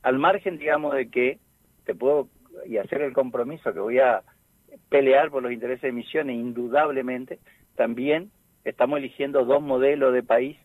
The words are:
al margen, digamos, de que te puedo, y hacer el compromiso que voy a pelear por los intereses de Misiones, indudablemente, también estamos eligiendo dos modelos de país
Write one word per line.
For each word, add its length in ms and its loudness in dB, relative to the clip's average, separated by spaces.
al 160 2
margen, 400 0
digamos, 360 0
de 160 -2
que 280 0
te 100 -4
puedo, 340 0
y 120 -4
hacer 240 -4
el 100 -4
compromiso 600 -4
que 80 -8
voy 180 0
a 240 4
pelear 420 4
por 120 -4
los 100 -4
intereses 300 -6
de 100 -2
Misiones, 440 -6
indudablemente, 1000 -2
también 540 0
estamos 340 0
eligiendo 460 -2
dos 180 2
modelos 500 2
de 100 2
país 420 0